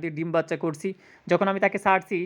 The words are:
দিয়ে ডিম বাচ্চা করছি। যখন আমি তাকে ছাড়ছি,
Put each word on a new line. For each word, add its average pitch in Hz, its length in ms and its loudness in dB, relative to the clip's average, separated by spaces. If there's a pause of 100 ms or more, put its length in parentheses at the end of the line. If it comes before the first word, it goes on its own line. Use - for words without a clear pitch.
দিয়ে 165 160 -6
ডিম 165 200 -4
বাচ্চা 160 280 0
করছি। 160 240 -4 (380)
যখন 185 260 2
আমি 196 120 -4
তাকে 196 200 2
ছাড়ছি, 190 420 2